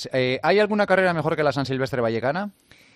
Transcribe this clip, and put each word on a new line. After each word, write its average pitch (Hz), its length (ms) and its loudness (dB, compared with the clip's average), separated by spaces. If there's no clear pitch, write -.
Eh, 127 280 0
¿hay 185 200 4
alguna 208 260 0
carrera 185 260 2
mejor 160 220 0
que 151 80 0
la 147 80 2
San 135 160 -2
Silvestre 131 340 -2
vallecana? 123 520 -2